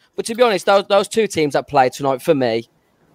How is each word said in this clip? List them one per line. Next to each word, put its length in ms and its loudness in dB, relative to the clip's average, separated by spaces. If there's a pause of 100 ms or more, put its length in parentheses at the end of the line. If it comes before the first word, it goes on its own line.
(160)
But 100 -6
to 80 -8
be 80 0
honest, 220 0
those, 240 2
those 200 0
two 180 0
teams 280 -2
that 140 -4
played 240 2
tonight 300 -4
for 120 2
me, 340 -2 (460)